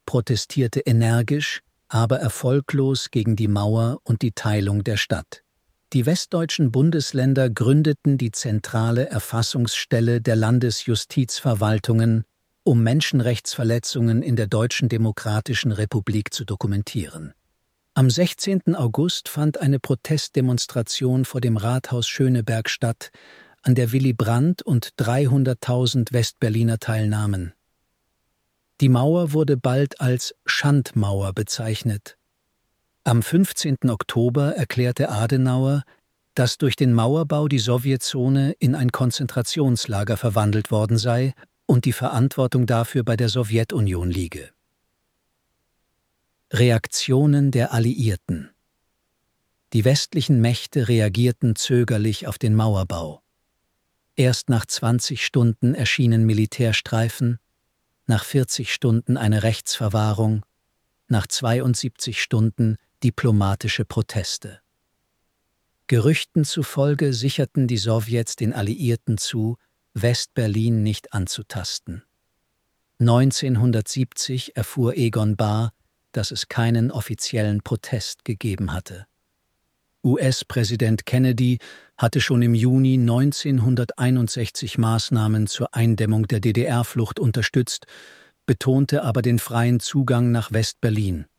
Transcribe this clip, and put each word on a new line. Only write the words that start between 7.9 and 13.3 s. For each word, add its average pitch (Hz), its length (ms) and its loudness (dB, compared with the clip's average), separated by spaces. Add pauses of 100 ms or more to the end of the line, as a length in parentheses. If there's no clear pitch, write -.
die 120 140 -2
zentrale 117 760 0
Erfassungsstelle 117 1120 0
der 113 160 0
Landesjustizverwaltungen, 113 1900 0 (400)
um 117 180 4
Menschenrechtsverletzungen 117 1400 0